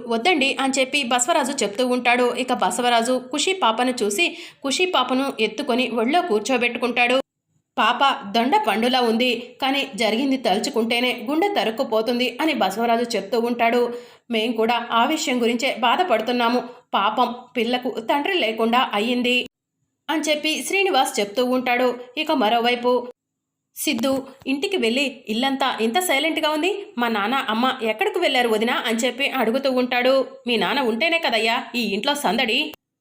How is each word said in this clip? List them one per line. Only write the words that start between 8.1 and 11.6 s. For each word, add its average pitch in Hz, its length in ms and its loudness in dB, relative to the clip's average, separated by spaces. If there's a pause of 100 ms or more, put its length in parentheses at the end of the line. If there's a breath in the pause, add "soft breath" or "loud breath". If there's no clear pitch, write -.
దొండ 247 220 2 (140)
పండులా 233 340 2
ఉంది, 233 280 2 (320)
కానీ 277 200 0 (140)
జరిగింది 233 420 0
తలుచుకుంటేనే 233 720 0 (200)
గుండె 320 180 2
తరుక్కుపోతుంది" 226 800 0 (140)